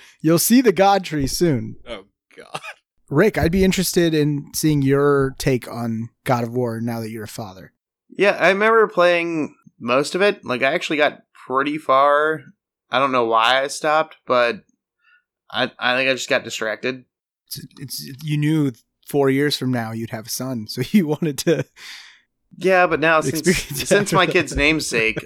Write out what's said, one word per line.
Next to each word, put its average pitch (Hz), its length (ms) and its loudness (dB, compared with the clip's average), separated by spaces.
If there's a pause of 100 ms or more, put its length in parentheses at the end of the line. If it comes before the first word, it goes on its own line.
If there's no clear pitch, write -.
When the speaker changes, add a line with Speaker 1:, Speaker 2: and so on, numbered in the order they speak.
(220)
Speaker 1:
You'll 160 180 4
see 247 220 6
the 233 100 4
god 190 320 4
tree 147 240 -4
soon. 117 480 -2 (120)
Speaker 2:
Oh, 104 180 -14 (320)
God. - 240 -16 (480)
Speaker 1:
Rick, 180 280 2
I'd 156 140 2
be 190 140 2
interested 175 480 2
in 147 420 0
seeing 151 260 2
your 139 560 2
take 131 300 -2
on 113 420 -6 (140)
God 120 200 0
of 117 100 -8
War 120 280 -4
now 117 200 -6
that 110 80 -10
you're 110 160 -12
a - 20 -16
father. 95 460 -16 (360)
Speaker 3:
Yeah, 180 300 0
I 165 100 4
remember 214 380 4
playing 170 680 0 (240)
most 131 360 0
of 180 60 0
it. 202 240 0
Like, 120 180 -4
I 135 100 0
actually 170 240 -4
got 135 220 0 (280)
pretty 139 300 -2
far. 147 640 2 (480)
I 123 100 0
don't 135 120 0
know 123 140 0
why 113 380 2
I 143 40 -4
stopped, 156 480 -2 (100)
but 120 380 0 (880)
I, 120 260 -4
I 123 200 -2
think 131 120 -2
I 135 40 0
just - 160 -8
got 120 160 0
distracted. 117 580 -6 (440)
Speaker 1:
It's, - 600 -16
it's, 139 160 -18
you 151 140 -2
knew 147 340 0 (360)
four 139 220 2
years 139 280 0
from 131 140 -4
now 117 200 -4
you'd 113 180 -8
have 110 180 -12
a - 20 -20
son, 127 380 -8
so - 200 -8
<laughs> - 40 -12
you 196 160 4
wanted 147 320 -4
to 151 240 0 (920)
Speaker 3:
Yeah, 185 300 4
but 160 120 0
now 160 220 4
since, 160 260 -2
Speaker 1:
experience 143 400 -2
Speaker 3:
since 196 260 2
my 180 120 4
Speaker 1:
that. 160 60 -2
Speaker 3:
kid's 151 240 0
namesake, 127 720 0